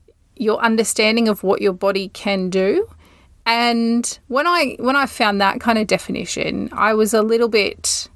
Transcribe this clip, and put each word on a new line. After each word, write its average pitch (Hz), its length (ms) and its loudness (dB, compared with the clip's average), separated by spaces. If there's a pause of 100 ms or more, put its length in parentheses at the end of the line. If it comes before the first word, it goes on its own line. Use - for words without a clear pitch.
(420)
Your 214 180 0
understanding 226 680 2
of 214 160 0
what 190 180 2
your 202 100 2
body 196 360 -2
can 190 420 -4
do. 202 380 0 (580)
And 233 720 0 (100)
when 269 180 0
I, 339 320 0
when 254 180 0
I 277 100 2
found 202 340 0
that 196 200 0
kind 226 180 2
of 214 80 0
definition, - 840 -4
I 214 220 0
was 214 200 2
a 220 80 4
little 226 260 2
bit - 680 -2